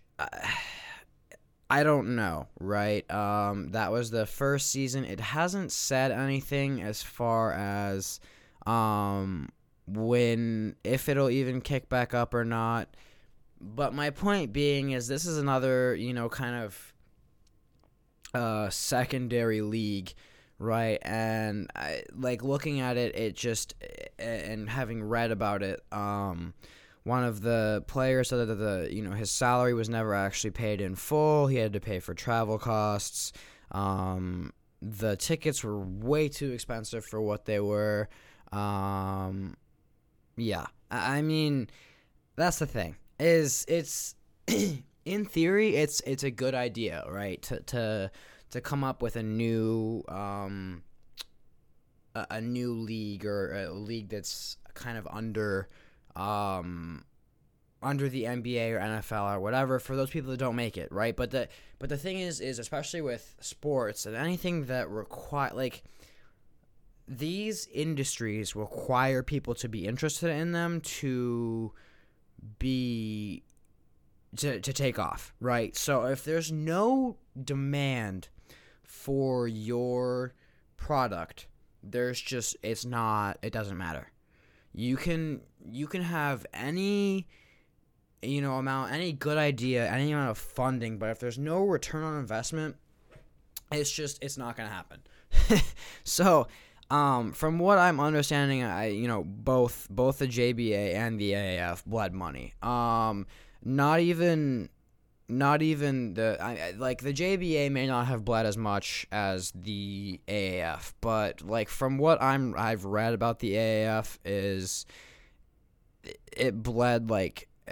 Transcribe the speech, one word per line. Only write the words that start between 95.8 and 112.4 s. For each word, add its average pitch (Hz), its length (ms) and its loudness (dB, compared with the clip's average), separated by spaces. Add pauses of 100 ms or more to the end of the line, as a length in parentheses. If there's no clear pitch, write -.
So, 165 440 6 (420)
um, 139 420 4
from 160 260 0
what 190 200 8
I'm 175 200 8
understanding, 143 640 4
I, 107 260 0
you 110 200 0
know, 104 160 0
both, 120 640 2
both 127 280 2
the 139 80 0
J 123 260 4
B 113 220 2
A 101 200 2
and 113 240 0
the 101 160 2
A 95 220 0
A 87 40 0 (120)
F - 120 -8
bled 101 300 -2
money. 71 380 -8 (100)
Um, 113 640 0 (380)
not 143 360 4
even, 160 680 2 (600)
not 139 340 4
even 139 520 2
the, 110 260 2
I, 107 120 -4
I, 90 240 -6
like, 127 260 -2
the 139 100 -2
J 180 240 0
B 175 200 0
A 143 140 4
may 135 160 2
not 127 200 2
have 120 180 0
bled 113 220 4
as 104 100 0
much 101 540 -2
as 98 440 0
the 101 720 -6
A 95 320 0
A - 20 0
F, - 380 -4
but, 110 420 0
like, 107 260 -2
from 135 300 0
what 156 240 6
I'm, 135 340 2